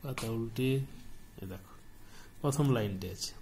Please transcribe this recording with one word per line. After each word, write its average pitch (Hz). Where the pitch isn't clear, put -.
পাতা 131
উল্টে 117
এ 95
দেখো 95
প্রথম 143
লাইনটা 101
আছে -